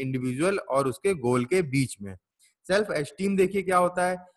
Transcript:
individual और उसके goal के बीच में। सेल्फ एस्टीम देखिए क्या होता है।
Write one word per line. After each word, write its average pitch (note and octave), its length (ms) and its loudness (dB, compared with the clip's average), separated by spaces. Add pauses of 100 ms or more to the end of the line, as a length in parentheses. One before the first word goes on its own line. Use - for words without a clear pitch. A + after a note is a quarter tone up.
individual C3 520 -2
और C3+ 300 0
उसके G3 260 -2
goal B2 300 2
के F3+ 180 0
बीच C3+ 400 -2
में। F#2+ 140 -12 (520)
सेल्फ G#3 220 2
एस्टीम F#3 460 -2
देखिए F#3+ 260 2
क्या F3+ 160 2
होता F3+ 280 2
है। F3+ 200 -4 (100)